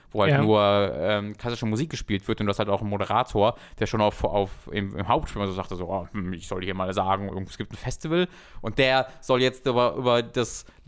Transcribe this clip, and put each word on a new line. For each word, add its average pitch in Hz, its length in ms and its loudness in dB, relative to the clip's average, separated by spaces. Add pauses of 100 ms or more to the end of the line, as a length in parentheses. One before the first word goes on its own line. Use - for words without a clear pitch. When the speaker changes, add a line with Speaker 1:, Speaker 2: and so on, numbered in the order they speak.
(120)
Speaker 1:
wo 107 100 0
halt 101 100 6
Speaker 2:
Ja. 139 100 6
Speaker 1:
nur, 101 540 4
ähm, 101 420 -2
klassische 120 280 -4
Musik 113 240 -2
gespielt - 380 -4
wird 113 120 -2
und 107 80 0
du - 40 0
hast 98 80 -2
halt 104 100 0
auch 98 120 0
einen 104 80 -4
Moderator, 104 640 2 (240)
der 110 60 0
schon 107 160 0
auf, 104 220 2
auf, 98 480 -2
im, 98 240 -4
im 87 120 -4
Hauptspiel 117 380 0
so 95 60 -2
sagte: 95 240 -6
so, 87 140 -6
„Oh, 92 220 -4
hm, 92 220 -6
ich 82 140 -12
soll 92 160 -6
hier 95 100 -4
mal 92 200 -4
sagen, 98 360 0 (180)
es - 100 -16
gibt - 160 -10
ein - 40 -12
Festival.“ 165 500 -2 (340)
Und 110 160 -6
der 131 300 4 (140)
soll 127 200 2
jetzt 127 240 0
über, 123 300 2
über 123 280 2
das, - 420 -4 (220)